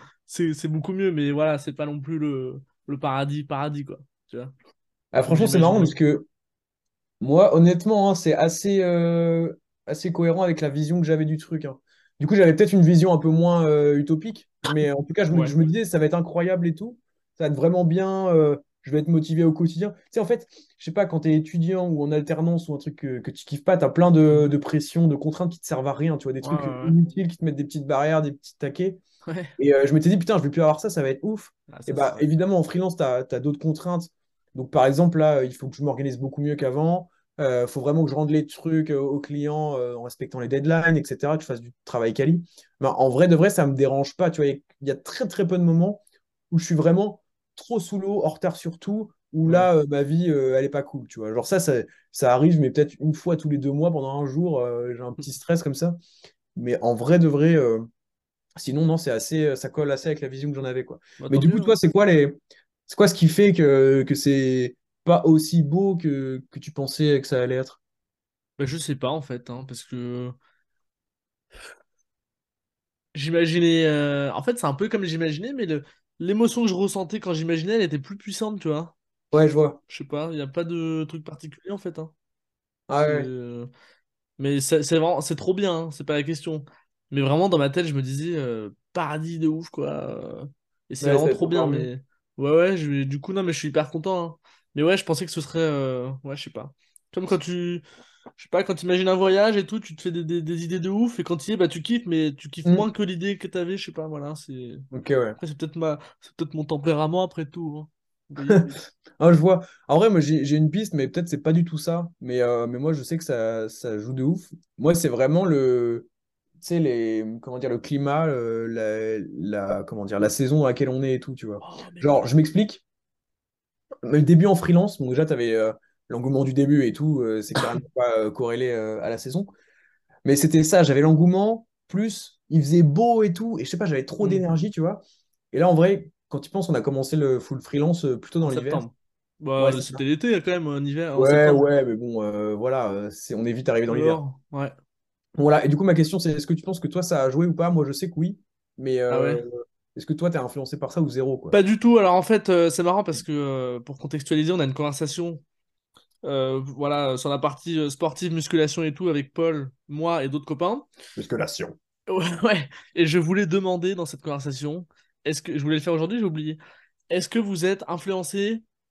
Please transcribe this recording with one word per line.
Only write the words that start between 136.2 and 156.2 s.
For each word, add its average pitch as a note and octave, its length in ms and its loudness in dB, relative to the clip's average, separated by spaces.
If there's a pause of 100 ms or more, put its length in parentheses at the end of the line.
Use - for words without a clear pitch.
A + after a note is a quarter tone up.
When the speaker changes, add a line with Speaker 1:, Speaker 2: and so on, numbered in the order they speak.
Speaker 2:
quand C#3+ 120 -6
tu - 100 -20
penses, F3+ 180 -6
on D3+ 60 0
a A#2 60 0
commencé C3+ 360 -2
le C3 220 2
full C3 220 -10
freelance, D#3 440 -2
euh, B2 140 -2
plutôt - 220 -6
dans D3+ 80 0
Speaker 1:
En - 20 -2
Speaker 2:
l'hiver. C3 300 -4
Speaker 1:
septembre. A#2 140 -16 (440)
Bah, C3+ 320 2
Speaker 2:
Ouais, - 20 -2
c'est C3 100 -4
ça. - 160 -14
Speaker 1:
c'était C#3 60 -2
l'été, D#3+ 360 0
quand F3+ 100 -2
même, F3 160 -2
en C#3+ 180 -4
hiver, C#3+ 340 -4
en C3 60 6
Speaker 2:
Ouais, - 0 -
Speaker 1:
septembre. D3 260 8
Speaker 2:
ouais, C#3 340 4
mais A#2 100 -4
bon, A2+ 280 -6
euh, G#2 320 -4
voilà, A#2+ 360 -2
euh, G2+ 200 -6
c'est, - 240 -12
on A#2 100 -4
est A#2+ 80 -2
vite B2+ 160 -4
arrivé A#2 160 2
dans A#2 80 -2
l'hiver. D#3+ 240 2
Speaker 1:
Dehors, C#3 220 -10 (120)
ouais. C#3 220 -8 (640)
Speaker 2:
Voilà, D3+ 280 4
et - 20 4
du D3 80 4
coup, E3+ 80 -2
ma F3+ 120 4
question, E3 240 2
c'est E3 120 -2
est-ce D3+ 160 -6
que E3+ 60 0
tu D#3+ 100 -4
penses F3+ 160 -8
que - 80 -8
toi, F3+ 140 -4
ça E3 220 -2
a C3+ 80 0
joué E3 160 2
ou E3 80 0
pas ? F3 160 0
Moi, D#3 160 2
je C#3 40 -6
sais F3 180 -6
que - 80 -14
oui, F#3 220 -4 (380)
mais, C3 220 -2 (100)
Speaker 1:
Ah B2 120 0
ouais. - 180 0
Speaker 2:
euh, A#2+ 100 -10 (460)
est-ce D#3 100 -14
que D#3 80 -2
toi, E3+ 160 -2
t'es E3 80 -4
influencé C3+ 400 -8
par C3+ 140 -8
ça F3 100 -2
ou C#3+ 80 0
zéro, C3 280 -2
quoi ? D#3+ 140 -6
Speaker 1:
Pas G3+ 120 6
du G#3+ 160 4
tout. A#3 200 6
Alors, F#3 160 6
en F#3 80 4
fait, G#3+ 260 2
euh, E3+ 200 6
c'est E3 140 -2
marrant F#3 200 2
parce D#3+ 200 -6
que, D#3 80 -8
euh, C3 480 -4
pour C3+ 200 -16
contextualiser, D#3 520 -2
on F3+ 80 0
a D3+ 40 0
une C3+ 100 -2
conversation, D3+ 680 -6 (800)